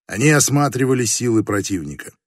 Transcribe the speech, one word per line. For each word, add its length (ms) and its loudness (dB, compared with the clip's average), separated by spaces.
Они 240 0
осматривали 720 2
силы 400 0
противника. 680 -6